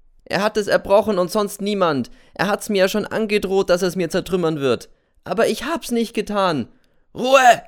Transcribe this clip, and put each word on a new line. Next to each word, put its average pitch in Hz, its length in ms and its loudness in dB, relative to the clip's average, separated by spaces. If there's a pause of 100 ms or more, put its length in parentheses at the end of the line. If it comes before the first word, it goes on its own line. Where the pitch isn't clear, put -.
(240)
Er - 180 -4
hat 208 140 -2
es 202 100 0
erbrochen 208 520 2
und 180 120 0
sonst 202 300 -4
niemand. 185 500 0 (240)
Er - 140 -2
hat's 208 200 -4
mir 208 100 0
ja 185 100 4
schon 208 180 -4
angedroht, 196 640 0
dass 175 120 2
es 185 120 0
mir 185 140 -2
zertrümmern 170 520 -2
wird. 127 280 0 (360)
Aber 180 220 0
ich 220 180 -2
hab's 302 280 -6
nicht 233 220 -2
getan. 190 540 -2 (460)
Ruhe! 254 540 4